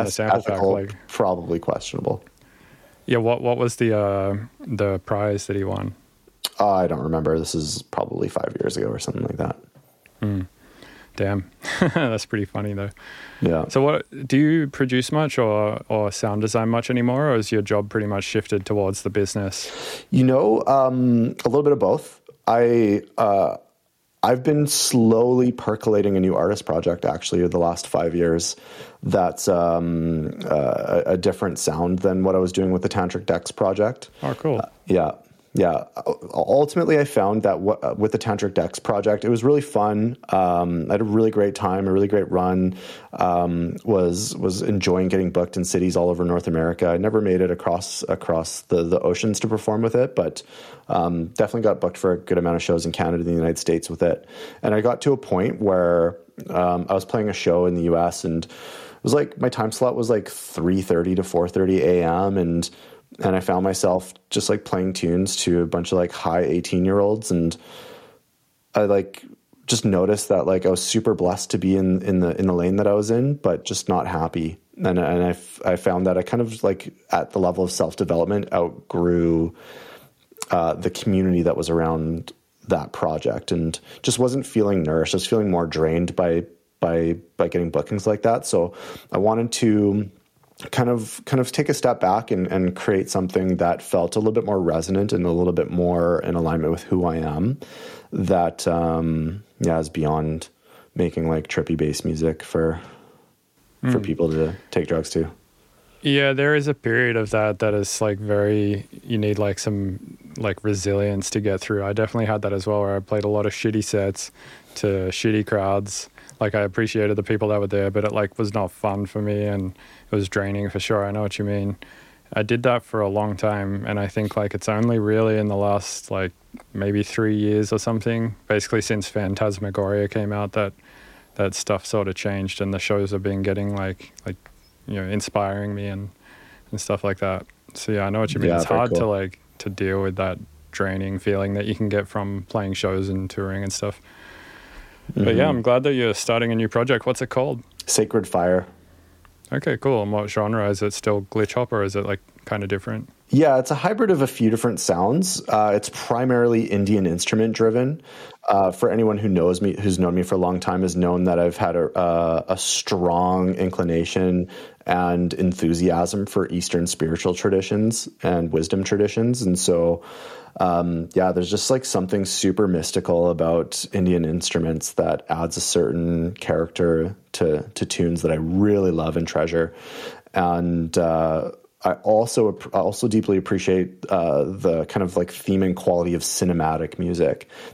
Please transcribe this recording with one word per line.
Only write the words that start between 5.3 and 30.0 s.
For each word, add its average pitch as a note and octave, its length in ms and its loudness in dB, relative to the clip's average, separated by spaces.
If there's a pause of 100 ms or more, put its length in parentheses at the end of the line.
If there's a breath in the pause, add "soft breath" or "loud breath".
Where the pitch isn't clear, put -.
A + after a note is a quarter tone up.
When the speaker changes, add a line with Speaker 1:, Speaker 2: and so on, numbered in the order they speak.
Speaker 2:
that G2 80 -4
he G2 80 -2
won? F#2+ 320 -6 (640)
Speaker 1:
Uh, G#2 120 4
I F#2 160 4
don't D#2+ 140 -2
remember. D#2+ 380 0
This D#2 160 -4
is D2 260 -4
probably - 480 -4
five - 320 -4
years - 160 -2
ago - 100 -2
or A#1 120 -4
something - 240 -4
like - 140 -6
that. - 200 -4 (640)
Speaker 2:
Hmm. G2+ 200 -2 (760 loud breath)
Damn. G2 340 -2 (160)
<laughs> - 140 -6
That's C#3 460 0
pretty G#2 200 -4
funny, G#2 280 -6
though. G2 160 -6 (520 loud breath)
Speaker 1:
Yeah. E3 260 2
Speaker 2:
So C3+ 140 2
what, C#3 460 -2
do B2+ 100 2
you D3+ 300 4
produce B2+ 440 -2
much D3+ 260 0
or, G#2+ 520 2
or G#2+ 220 0
sound G#2 300 -2
design A2+ 280 0
much A#2 200 0
anymore, B2+ 420 2
or B2 40 4
is A2 160 0
your G#2+ 100 4
job G#2 280 0
pretty G#2+ 180 -2
much G2+ 160 -2
shifted G#2 420 -2
towards G2 380 0
the G2 60 -4
business? - 1000 -4
Speaker 1:
You B2+ 140 4
know, D3 440 4
um, B2+ 760 4
a B2 60 0
little C#3+ 140 4
bit C#3+ 100 4
of C3 60 2
both. A2 420 0 (260)
I, A#2 560 4 (140)
uh, G2 400 2 (680)
I've B2 200 2
been D3 240 4
slowly B2 840 4
percolating G#2 640 2
a F#2 40 4
new F#2 160 4
artist G2 300 0
project, E2+ 400 0
actually, E2 360 0
over F2 80 2
the F2 100 0
last E2+ 280 0
five E2 280 0
years. E2+ 400 0 (480 loud breath)
That's, F#2 440 0
um, E2+ 960 0